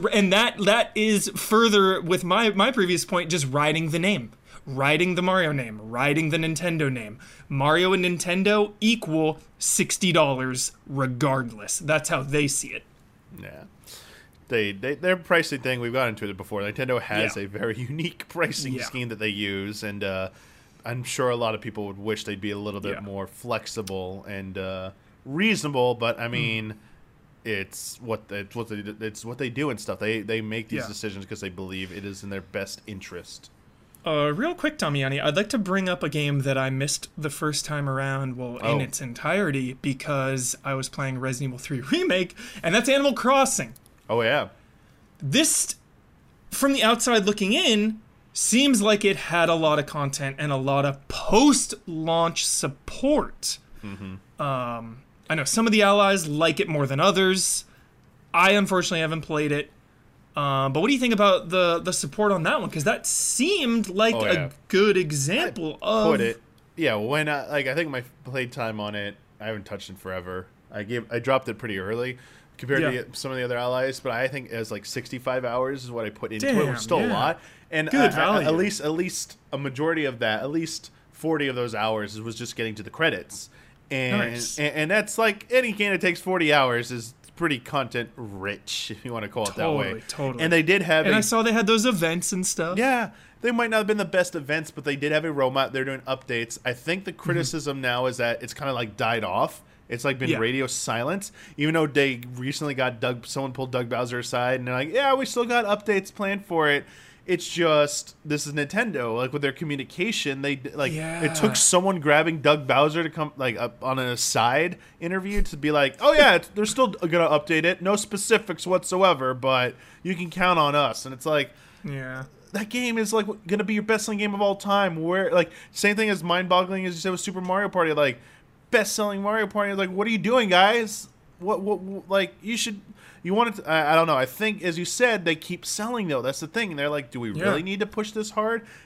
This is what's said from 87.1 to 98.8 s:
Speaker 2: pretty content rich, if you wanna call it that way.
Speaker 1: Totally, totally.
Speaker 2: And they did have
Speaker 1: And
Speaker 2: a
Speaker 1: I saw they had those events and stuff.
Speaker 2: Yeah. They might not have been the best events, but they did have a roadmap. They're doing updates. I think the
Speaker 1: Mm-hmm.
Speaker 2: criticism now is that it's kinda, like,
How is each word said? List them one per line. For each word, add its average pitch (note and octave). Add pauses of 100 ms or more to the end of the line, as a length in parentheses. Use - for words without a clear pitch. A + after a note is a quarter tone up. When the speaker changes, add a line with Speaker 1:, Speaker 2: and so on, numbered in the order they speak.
Speaker 2:
pretty D#3
content A#2+
rich, G2+
if G#2
you A#2+
wanna G#2+
call G#2+
it -
that A2
way. C3+
Speaker 1:
Totally, F#2+
totally. C3+
Speaker 2:
And E3
they E3
did F#3
have D#3
Speaker 1:
And G3
Speaker 2:
a A3
Speaker 1:
I -
saw A3+
they A3+
had A3
those A3+
events F3
and F3+
stuff. F3
Speaker 2:
Yeah. A#3+ (280)
They A#3
might A#3
not A3
have G#3+
been G#3+
the G#3
best F3+
events, D3+
but C#3+
they C#3+
did C#3+
have D#3
a E3
roadmap. C3+
They're C3
doing C3+
updates. B2
I B2
think F#3
the F#3
Speaker 1:
Mm-hmm. -
Speaker 2:
criticism C#3
now B2
is B2
that A#2
it's A#2+
kinda, C#3
like, A2+